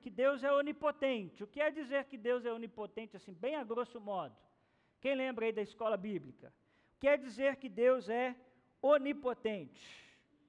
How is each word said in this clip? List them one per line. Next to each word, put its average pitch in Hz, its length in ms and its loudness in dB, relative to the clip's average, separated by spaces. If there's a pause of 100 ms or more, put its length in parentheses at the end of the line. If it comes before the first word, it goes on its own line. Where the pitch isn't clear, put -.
que 247 60 -10
Deus 247 340 2
é 277 80 2
onipotente. 285 920 0
O 208 40 -12
que 277 140 -6
é 302 80 4
dizer 277 360 -2
que 269 120 -16
Deus 240 260 0
é 240 80 -2
onipotente, 214 640 -10
assim, 190 180 -16
bem 233 220 -4
a 285 80 -4
grosso 233 380 -6
modo? 180 340 -6 (640)
Quem 269 160 0
lembra 254 300 -2
aí 226 80 0
da 214 80 -2
escola 214 340 -2
bíblica? 170 560 -8 (440)
O - 40 -20
que 269 80 2
é 285 80 8
dizer 262 420 0
que 202 120 -10
Deus 226 400 4
é 247 260 0 (460)
onipotente? 247 1080 2 (600)